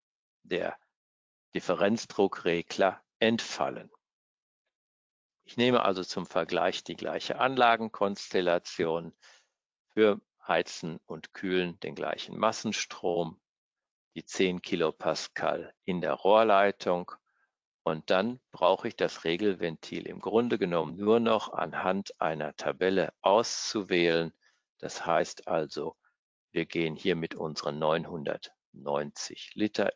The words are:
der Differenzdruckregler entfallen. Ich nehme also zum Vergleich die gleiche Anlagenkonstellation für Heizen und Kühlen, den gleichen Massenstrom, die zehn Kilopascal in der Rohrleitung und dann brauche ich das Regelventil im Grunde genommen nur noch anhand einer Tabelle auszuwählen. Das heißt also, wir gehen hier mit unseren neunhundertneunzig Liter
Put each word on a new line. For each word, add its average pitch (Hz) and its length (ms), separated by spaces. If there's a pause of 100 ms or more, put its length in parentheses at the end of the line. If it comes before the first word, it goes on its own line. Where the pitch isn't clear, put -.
(440)
der 87 340 (800)
Differenzdruckregler 92 1500 (180)
entfallen. 90 680 (1600)
Ich - 120
nehme 123 260
also 92 200
zum - 240
Vergleich 87 560
die - 120
gleiche - 440
Anlagenkonstellation 101 1800 (800)
für 104 280 (260)
Heizen 85 580
und - 280
Kühlen, 92 460
den 80 160
gleichen 80 420
Massenstrom, 95 1040 (720)
die 80 100
zehn 90 360
Kilopascal 80 1120 (120)
in 90 160
der 78 120
Rohrleitung 98 1000 (720)
und 80 280
dann 110 280 (120)
brauche 95 380
ich - 60
das - 280
Regelventil 87 840
im 87 140
Grunde 117 400
genommen 85 380
nur 107 220
noch 113 320
anhand - 720
einer 76 340
Tabelle 87 560 (100)
auszuwählen. 90 1080 (480)
Das - 260
heißt 82 420
also, 78 500 (540)
wir 82 160
gehen 82 280
hier 90 200
mit 82 180
unseren 78 460
neunhundertneunzig 76 1800
Liter 104 400